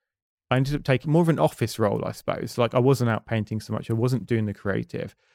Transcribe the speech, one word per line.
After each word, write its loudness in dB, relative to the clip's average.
I 2
ended 2
up -6
taking 0
more 6
of 2
an 4
office 0
role, 0
I -6
suppose. -6
Like, 2
I 4
wasn't 4
out -2
painting -2
so -8
much. -4
I 0
wasn't 0
doing 0
the -4
creative. -6